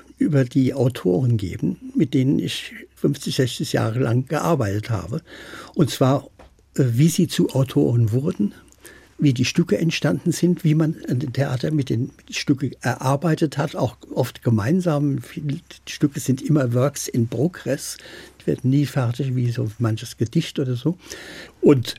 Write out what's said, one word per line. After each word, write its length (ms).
über 280
die 280
Autoren 640
geben, 580
mit 200
denen 260
ich 320
fünfzig, 400
sechzig 380
Jahre 260
lang 280
gearbeitet 600
habe. 320
Und 140
zwar, 400
äh, 100
wie 240
sie 180
zu 220
Autoren 640
wurden, 400
wie 120
die 100
Stücke 340
entstanden 540
sind, 320
wie 120
man 200
an 100
dem 140
Theater 380
mit 180
den 220
Stücke 500
erarbeitet 800
hat, 180
auch 220
oft 300
gemeinsam. 800
Viele 380
Stücke 360
sind 200
immer 320
Works 360
in 180
Progress, 720
die 80
werden 220
nie 160
fertig, 500
wie 160
so 260
manches 380
Gedicht 420
oder 200
so. 200
Und 400